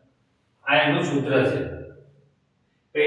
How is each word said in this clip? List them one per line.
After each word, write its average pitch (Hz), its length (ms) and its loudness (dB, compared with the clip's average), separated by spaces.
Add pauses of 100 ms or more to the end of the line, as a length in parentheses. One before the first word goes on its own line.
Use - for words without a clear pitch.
(640)
આ 151 100 0
એનું 147 280 2
સૂત્ર 139 300 -2 (100)
છે - 160 0 (1400)
કે 147 120 2